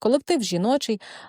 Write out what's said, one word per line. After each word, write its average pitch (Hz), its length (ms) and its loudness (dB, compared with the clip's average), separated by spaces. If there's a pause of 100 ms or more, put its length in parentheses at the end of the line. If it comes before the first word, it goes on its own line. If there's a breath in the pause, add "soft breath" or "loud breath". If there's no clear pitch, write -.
Колектив 277 420 2
жіночий, 208 580 0 (280 loud breath)